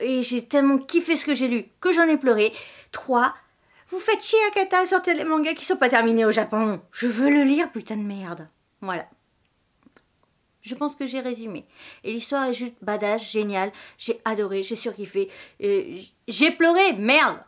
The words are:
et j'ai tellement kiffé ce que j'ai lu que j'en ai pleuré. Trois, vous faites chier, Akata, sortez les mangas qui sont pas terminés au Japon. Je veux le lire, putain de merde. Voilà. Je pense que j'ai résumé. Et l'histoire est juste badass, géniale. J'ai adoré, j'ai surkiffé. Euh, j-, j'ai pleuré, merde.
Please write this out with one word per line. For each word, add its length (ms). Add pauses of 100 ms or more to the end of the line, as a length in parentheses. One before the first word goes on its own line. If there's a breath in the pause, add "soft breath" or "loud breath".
et 240
j'ai 200
tellement 320
kiffé 380
ce 100
que 100
j'ai 120
lu 200 (140)
que 120
j'en 160
ai 80
pleuré. 360 (380 loud breath)
Trois, 420 (580 soft breath)
vous 100
faites 240
chier, 240
Akata, 400
sortez 260
les 80
mangas 320
qui 100
sont 120
pas 120
terminés 360
au 80
Japon. 480 (100)
Je 160
veux 240
le 140
lire, 260
putain 260
de 60
merde. 460 (320)
Voilà. 260 (1600)
Je 120
pense 220
que 100
j'ai 140
résumé. 440 (380 loud breath)
Et 100
l'histoire 340
est 80
juste 280
badass, 400
géniale. 480 (280 loud breath)
J'ai 260
adoré, 400
j'ai 100
surkiffé. 560 (320 loud breath)
Euh, 280
j-, 240 (120)
j'ai 240
pleuré, 440
merde. 540